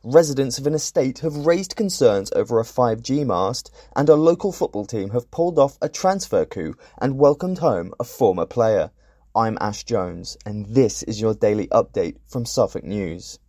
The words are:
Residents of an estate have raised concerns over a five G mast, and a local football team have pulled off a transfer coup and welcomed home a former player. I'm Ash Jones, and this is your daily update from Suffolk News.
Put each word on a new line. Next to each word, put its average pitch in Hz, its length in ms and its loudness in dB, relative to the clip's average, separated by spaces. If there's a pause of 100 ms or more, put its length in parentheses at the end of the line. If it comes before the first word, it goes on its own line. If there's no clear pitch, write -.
Residents 135 560 2
of 135 80 -6
an 147 60 0
estate 139 460 -2
have 147 260 -4
raised 175 320 0
concerns 113 580 2
over 110 240 0
a 113 60 0
five 117 380 0
G 143 200 -2
mast, 98 480 -2 (240)
and 147 140 2
a 156 60 10
local 170 360 2
football 104 360 -6
team 101 240 -6
have 120 200 -4
pulled 170 280 0
off 135 240 4
a 151 80 -2
transfer 185 560 0
coup 80 280 -8 (280)
and 135 160 -2
welcomed 147 400 2
home 101 420 0
a 117 40 -4
former 92 420 0
player. 110 440 0 (440)
I'm 110 260 0
Ash 104 240 -6
Jones, 90 640 -6
and 104 180 -8
this 113 380 2
is 107 180 -8
your 110 140 0
daily 104 320 0
update 95 500 0 (100)
from 120 200 -6
Suffolk - 360 -2
News. 90 560 -8 (100)